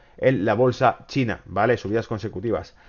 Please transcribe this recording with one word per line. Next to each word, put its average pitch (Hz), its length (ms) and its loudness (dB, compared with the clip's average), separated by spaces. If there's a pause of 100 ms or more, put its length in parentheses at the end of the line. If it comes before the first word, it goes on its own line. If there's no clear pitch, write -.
(180)
en 120 280 2
la 110 80 2
bolsa 123 540 2
china, 113 380 -2
¿vale? 110 320 2
Subidas 107 300 -4
consecutivas. 101 680 -6 (140)